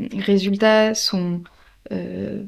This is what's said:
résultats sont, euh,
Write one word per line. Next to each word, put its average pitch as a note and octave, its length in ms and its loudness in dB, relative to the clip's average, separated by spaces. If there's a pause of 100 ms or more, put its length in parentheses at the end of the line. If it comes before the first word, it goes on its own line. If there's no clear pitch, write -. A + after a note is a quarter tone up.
(200)
résultats G3+ 760 4
sont, F3 500 -2 (480)
euh, G3 560 -6